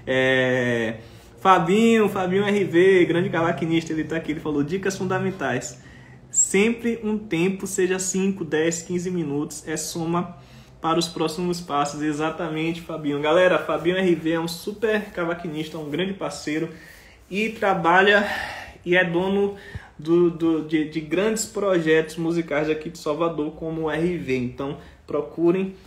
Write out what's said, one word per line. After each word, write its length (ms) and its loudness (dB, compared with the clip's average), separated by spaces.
É, 920 2
Fabinho, 680 6
Fabinho 360 0
R 220 2
V, 400 6
grande 260 0
cavaquinista, 640 0
ele 100 -2
tá 120 -6
aqui, 180 -4
ele 60 -6
falou, 220 -2
"Dicas 340 -2
fundamentais. 840 -4
Sempre 720 0
um 140 -2
tempo, 480 -2
seja 320 0
cinco, 480 -2
dez, 380 0
quinze 260 -4
minutos, 580 -4
é 80 -6
soma 640 -4
para 200 0
os 80 0
próximos 520 -4
passos." 440 -4
Exatamente, 760 -4
Fabinho. 400 -4
Galera, 380 4
Fabinho 400 0
R 160 4
V 200 0
é 60 0
um 80 -2
super 580 -2
cavaquinista, 760 -6
um 100 -10
grande 240 -2
parceiro 560 -6
e 220 -2
trabalha 760 4
e 100 2
é 80 4
dono 520 0
do, 320 4
do, 320 0
de, 280 -2
de 120 -6
grandes 440 -2
projetos 720 2
musicais 520 -2
aqui 180 -2
de 120 -12
Salvador, 540 -2
como 320 -6
o 60 -2
R 280 0
V. 180 -2
Então, 400 -6
procurem 680 0